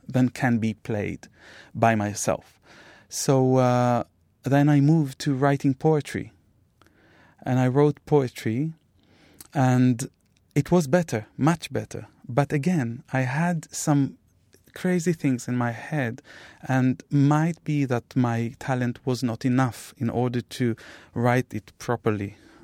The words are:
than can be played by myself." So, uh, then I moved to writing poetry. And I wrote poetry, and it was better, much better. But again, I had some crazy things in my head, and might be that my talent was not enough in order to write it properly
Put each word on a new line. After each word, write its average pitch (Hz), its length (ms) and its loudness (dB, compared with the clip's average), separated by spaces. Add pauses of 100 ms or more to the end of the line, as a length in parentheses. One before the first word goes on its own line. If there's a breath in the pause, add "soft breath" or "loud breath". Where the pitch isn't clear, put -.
than 127 220 2
can 120 280 -2
be 110 160 -2
played 98 540 -8 (460 loud breath)
by 113 220 2
myself." 104 640 -4 (480 loud breath)
So, 131 500 2
uh, 123 460 2 (400)
then 143 260 4
I 143 120 6
moved 143 380 2
to 147 160 -2
writing 139 380 2
poetry. 143 580 -2 (1120 soft breath)
And 127 160 0
I 127 80 2
wrote 143 380 2
poetry, 135 680 -2 (800 loud breath)
and 127 560 2 (460)
it - 160 0
was 170 160 2
better, 143 400 0 (100)
much 160 340 0
better. 110 360 -8 (200)
But 139 260 -2
again, 139 580 -2
I 131 100 0
had 156 520 -4
some 143 440 0 (560)
crazy 180 380 -2
things 135 360 -2
in 123 100 -2
my 120 140 -2
head, 117 500 -6 (440 loud breath)
and 127 440 0
might 147 540 2
be 147 220 -2
that 123 300 -4
my 117 440 0
talent 123 460 -4
was 123 160 -2
not 117 220 -4
enough 127 540 -2
in 117 120 -4
order 123 300 -2
to 117 360 -4 (380 loud breath)
write 123 400 0
it - 240 -12
properly 104 600 -4 (260 loud breath)